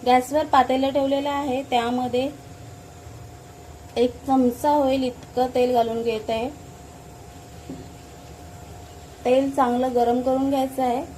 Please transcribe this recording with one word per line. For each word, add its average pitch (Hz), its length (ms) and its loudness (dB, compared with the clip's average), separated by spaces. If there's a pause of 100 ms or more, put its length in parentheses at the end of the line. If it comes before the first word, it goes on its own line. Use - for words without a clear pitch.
गॅसवर 254 400 4
पातेलं 269 440 4
ठेवलेलं 277 400 0
आहे, 285 340 -2
त्यामध्ये 247 640 0 (1700)
एक 247 180 2 (140)
चमचा 262 420 4
होईल 269 340 4
इतकं 247 520 -2
तेल 247 180 4
घालून 226 300 2
घेत 220 260 -2
आहे. 226 200 -2 (2750)
तेल 269 260 4
चांगलं 254 440 0
गरम 240 260 2
करून 262 280 0
घ्यायचं 262 340 -2
आहे. 254 200 -2 (140)